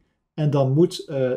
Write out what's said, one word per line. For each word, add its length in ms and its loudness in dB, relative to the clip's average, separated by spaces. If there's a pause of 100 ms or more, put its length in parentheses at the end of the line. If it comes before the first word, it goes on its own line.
(320)
En 160 -2
dan 240 2
moet, 260 2
eh, 380 -4